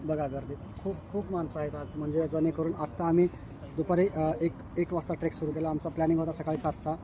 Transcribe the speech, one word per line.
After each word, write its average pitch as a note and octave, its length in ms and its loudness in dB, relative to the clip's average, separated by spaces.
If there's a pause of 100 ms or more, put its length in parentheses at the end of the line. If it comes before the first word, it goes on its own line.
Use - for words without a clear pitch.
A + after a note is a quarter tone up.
बघा D3+ 240 0
गर्दी C3 260 -6 (300)
खूप, F#3+ 120 -2 (160)
खूप G3 200 -4
माणसं E3 280 -2
आहेत D3 160 -2
आज, D3 200 -6
म्हणजे D3+ 320 2
जेणेकरून D#3+ 460 2
आत्ता D#3+ 320 -4
आम्ही E3+ 220 8 (500)
दुपारी, F3 300 4
अ, D#3+ 240 2 (100)
एक, E3 100 2 (260)
एक F3 160 0
वाजता E3+ 200 -2
ट्रेक D#3+ 200 -2
सुरू D3+ 180 -4
केला. D#3 180 0
आमचा D#3 200 -2
प्लॅनिंग D#3+ 300 4
होता D#3+ 120 0
सकाळी D#3 260 -2
सातचा D#3 460 -2